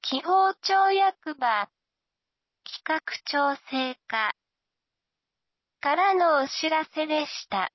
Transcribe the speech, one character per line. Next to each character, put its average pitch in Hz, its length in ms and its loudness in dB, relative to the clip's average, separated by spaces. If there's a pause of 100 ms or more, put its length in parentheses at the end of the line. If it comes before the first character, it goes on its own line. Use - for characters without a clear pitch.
紀 269 200 -6
宝 381 320 2
町 392 380 2
役 392 420 0
場、 233 340 0 (960)
企 - 220 -16
画 311 160 -2 (240)
調 285 340 0 (120)
整 262 240 -4 (120)
課 220 280 -4 (1500)
か 285 140 0
ら 392 180 2
の 330 300 4
お 269 40 -4
知 - 220 -4
ら 311 160 0
せ 311 220 -4
で 302 180 0
し - 240 -14
た。 190 260 -2